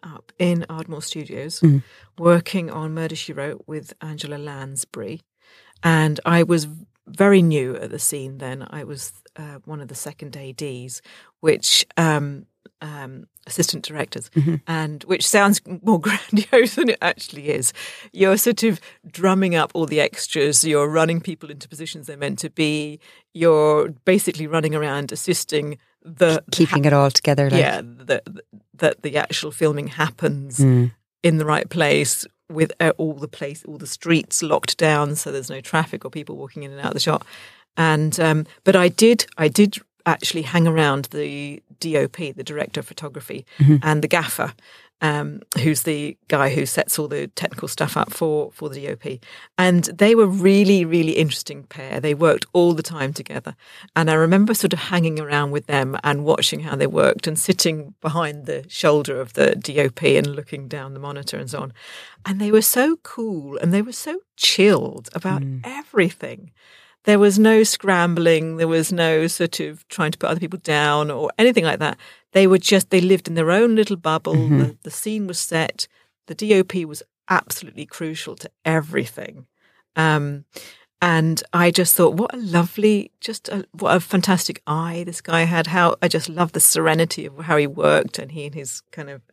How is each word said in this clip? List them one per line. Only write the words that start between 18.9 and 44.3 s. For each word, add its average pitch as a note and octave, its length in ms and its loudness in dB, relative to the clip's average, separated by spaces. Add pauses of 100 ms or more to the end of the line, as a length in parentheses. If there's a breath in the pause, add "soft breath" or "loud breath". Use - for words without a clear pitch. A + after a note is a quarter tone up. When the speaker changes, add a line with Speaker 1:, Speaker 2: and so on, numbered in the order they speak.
Speaker 1:
drumming F#3 440 2
up D#3+ 200 0
all E3 120 -2
the D3+ 140 0
extras. D3 640 0
You're D3 240 2
running D#3+ 320 2
people D#3 300 -10
into C#3 180 -20
positions D#3 380 -14
they're D3 100 -16
meant C#3+ 240 -6
to D#3 100 -10
be. D3+ 480 -4 (360 soft breath)
You're D#3 560 4 (160)
basically F3+ 400 2
running D#3 280 -2
around C#3+ 380 -4
assisting D3 640 -4 (240)
the D#3+ 400 2 (100)
Speaker 2:
Keeping D3+ 320 2
it D3 80 6
all C#3 180 6
together, C#3 380 0
like. C3+ 120 4
Speaker 1:
Yeah, C3+ 200 0
the, A#2+ 460 -4
the, - 160 -18 (340)
that - 260 0
the D3 140 -4
actual D3+ 340 -4
filming C#3+ 380 -2
happens C#3+ 680 -4
Speaker 2:
Mm. B2 340 4 (300)
Speaker 1:
in D#3+ 160 4
the D3+ 80 -4
right D3+ 240 0
place D3 560 0 (240)
with, D#3+ 280 0
uh, D#3+ 200 2
all D#3 160 -4
the C#3 140 -12
place, D3+ 380 -14
all D3+ 120 -16
the C#3+ 80 -16
streets - 560 -2
locked D3 340 -2
down, D3+ 400 0
so D3+ 160 -8
there's C3+ 160 -8
no C3 140 -12
traffic - 420 -4
or C3 60 -14
people D3+ 260 -14
walking C#3 260 -16
in C#3 100 -16
and C#3 80 -18
out D3 80 -4
of - 40 -6
the - 80 -4
shot. - 240 -2 (540 loud breath)
And, D#3 420 2
um, D#3 260 2 (180 soft breath)
but F#3+ 120 6
I F3+ 120 6
did, A3+ 360 4 (140)
I D#3 100 4
did G#3 300 2 (260)
actually E3 380 -2
hang E3 240 2
around D3 400 2
the C#3+ 560 -10 (180)
D D#3 160 -2
O C#3 100 2
P, C#3+ 260 -10
the - 120 -14
director D3 360 -8
of - 60 -12
photography, - 600 -14 (120)
Speaker 2:
Mm-hmm. D3 240 8
Speaker 1:
and D3+ 200 0
the D3+ 60 0
gaffer, - 440 -2 (480 soft breath)